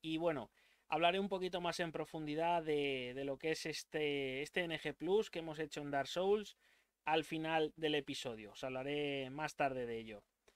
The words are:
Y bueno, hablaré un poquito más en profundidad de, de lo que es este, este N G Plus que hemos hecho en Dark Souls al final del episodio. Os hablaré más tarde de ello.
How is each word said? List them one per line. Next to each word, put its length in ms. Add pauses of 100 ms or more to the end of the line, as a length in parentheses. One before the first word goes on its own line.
Y 140
bueno, 340 (360)
hablaré 320
un 100
poquito 320
más 180
en 120
profundidad 680
de, 540
de 100
lo 140
que 100
es 160
este, 800
este 180
N 180
G 140
Plus 380
que 80
hemos 180
hecho 240
en 80
Dark 180
Souls 500 (480)
al 180
final 520
del 200
episodio. 560
Os 120
hablaré 680
más 240
tarde 320
de 100
ello. 240 (340)